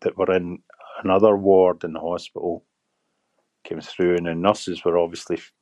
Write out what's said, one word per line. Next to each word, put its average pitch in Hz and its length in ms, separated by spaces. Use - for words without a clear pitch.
that - 160
were 92 160
in 87 260
another 101 340
ward 92 460
in 80 100
the 78 60
hospital 85 680
came 80 180
through, 87 360
and 85 100
the 82 80
nurses 90 500
were 85 120
obviously 85 400
f-, - 140